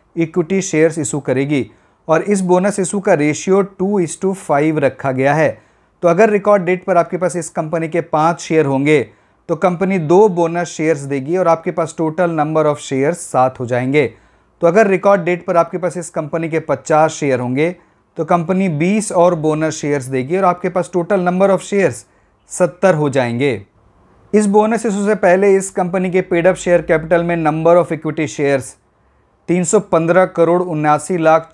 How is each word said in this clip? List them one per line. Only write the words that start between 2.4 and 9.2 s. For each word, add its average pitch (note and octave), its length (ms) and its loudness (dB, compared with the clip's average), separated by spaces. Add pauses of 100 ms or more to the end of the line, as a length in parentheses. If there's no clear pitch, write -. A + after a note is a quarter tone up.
बोनस F#3 400 0
इशू F#3+ 200 -2
का F#3+ 140 2
रेशियो D3+ 480 0
टू G3 380 -2
is E3 160 -4
to F#3+ 180 -2
फ़ाइव D#3 440 0
रखा C#3 340 -2
गया C3 220 0
है। D#3 140 2 (540)
तो F3 60 4
अगर G3 220 4
रिकॉर्ड G#3 320 2
डेट F3+ 220 -2
पर F#3 120 2
आपके E3+ 200 0
पास F3 200 -2
इस E3 140 -8
कंपनी E3 380 -4
के E3+ 140 -2
पाँच E3 380 0
शेयर D#3 260 0
होंगे C#3 340 2 (480)